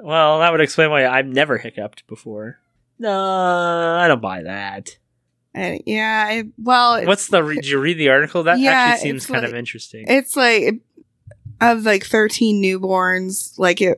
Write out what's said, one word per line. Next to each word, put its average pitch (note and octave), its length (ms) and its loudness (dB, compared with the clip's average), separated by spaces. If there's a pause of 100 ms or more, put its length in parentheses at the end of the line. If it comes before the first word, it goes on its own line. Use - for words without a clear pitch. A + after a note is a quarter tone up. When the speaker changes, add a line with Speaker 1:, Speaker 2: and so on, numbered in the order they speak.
Speaker 1:
well, D#3 320 4
that E3+ 120 4
would D#3 100 2
explain D#3 280 2
why C#3+ 160 2
I've C3 220 0
never C3+ 300 0
hiccuped - 500 -12
before. G#2+ 520 -16 (400)
No, A3 120 -2 (880)
I F3 80 4
don't C3 140 2
buy F#2 220 -8
that. G2 540 -12 (580)
Speaker 2:
I, F#3 300 -6
yeah, A3 420 -2
I, A3 160 -4 (140)
well, A#3+ 380 4
it F#3 120 -2
Speaker 1:
What's G3 200 0
the F3+ 160 2
re-, D3+ 120 -4
did D3 120 -8
you C#3 120 0
read D#3+ 200 -2
the D3 100 4
article? D3+ 340 2
That E3+ 160 4
Speaker 2:
Yeah, C4+ 120 2
Speaker 1:
actually A#3+ 380 2
seems C3+ 140 -6
Speaker 2:
it's - 80 -10
Speaker 1:
kind B2+ 120 -2
Speaker 2:
like, A#2 80 -4
Speaker 1:
of A#2+ 60 -10
interesting. A#2 500 -14
Speaker 2:
it's C4 280 0
like, A3+ 460 2 (800)
of, A3+ 240 2
like, G3+ 200 2
thirteen G#3+ 580 0
newborns, F#3 960 -2
like, F3+ 220 2
if, F#3 160 0